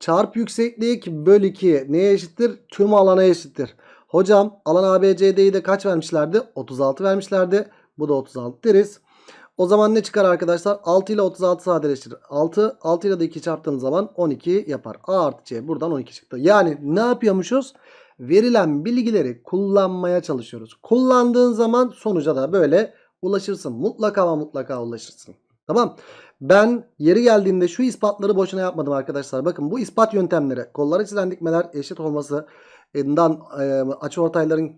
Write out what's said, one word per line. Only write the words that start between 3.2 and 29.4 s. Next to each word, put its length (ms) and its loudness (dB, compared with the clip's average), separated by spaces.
eşittir. 500 -2
Hocam 560 2
alan 280 2
A 100 2
B 140 4
C 200 2
D'yi 180 4
de 80 -2
kaç 240 -2
vermişlerdi? 560 -2
Otuz 260 -8
altı 240 -2
vermişlerdi. 640 0
Bu 100 -4
da 60 0
otuz 220 -6
altı 320 -8
deriz. 320 2
O 100 0
zaman 280 4
ne 80 2
çıkar 220 0
arkadaşlar? 600 0
Altı 280 0
ile 100 0
otuz 200 -4
altı 220 0
sadeleşir. 500 -2
Altı, 520 -2
altı 280 -2
ile 120 -2
de 40 -2
iki 180 -8
çarptığım 380 -6
zaman 340 -2
on 160 -2
iki 380 -2
yapar. 360 -10
A 220 0
artı 180 -8
C 240 -12
buradan 240 -4
on 80 -4
iki 140 -14
çıktı. 240 -18
Yani 440 2
ne 180 -2
yapıyormuşuz? 760 -2
Verilen 640 2
bilgileri 580 -2
kullanmaya 800 0
çalışıyoruz. 600 -10
Kullandığın 680 2
zaman 440 0
sonuca 400 -2
da 160 -4
böyle 420 2
ulaşırsın. 500 -4
Mutlaka 500 -2
ama 140 0
mutlaka 460 -8
ulaşırsın. 520 -14
Tamam. 300 0
Ben 460 4
yeri 240 4
geldiğinde 460 4
şu 140 -4
ispatları 540 -2
boşuna 240 -2
yapmadım 320 -4
arkadaşlar. 520 -6